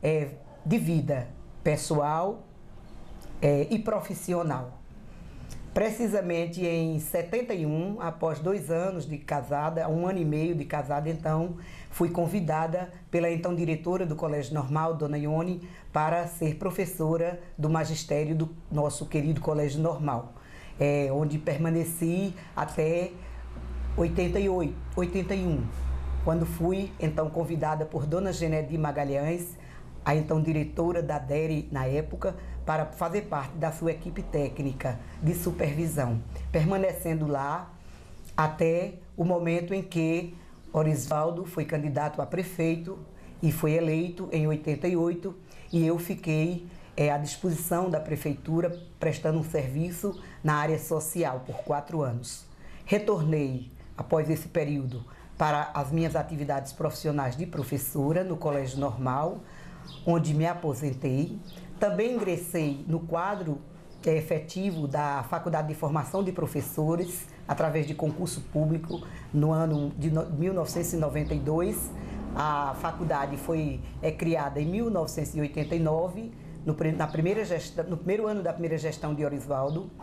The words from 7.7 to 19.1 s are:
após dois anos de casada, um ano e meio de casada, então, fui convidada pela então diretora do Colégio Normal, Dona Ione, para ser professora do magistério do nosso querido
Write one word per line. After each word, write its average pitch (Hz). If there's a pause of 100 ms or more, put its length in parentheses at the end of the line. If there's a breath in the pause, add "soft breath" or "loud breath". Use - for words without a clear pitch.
após 156
dois 165
anos 170
de 147
casada, 147
um 165
ano 190
e 165
meio 156
de 147
casada, 147
então, 165 (340 loud breath)
fui 175
convidada 170 (200 loud breath)
pela 170
então 170
diretora 170
do 156
Colégio 151
Normal, 151
Dona 147
Ione, 165 (320 loud breath)
para 160
ser 160
professora 170 (160 loud breath)
do 151
magistério 156
do 156 (220)
nosso 147
querido 151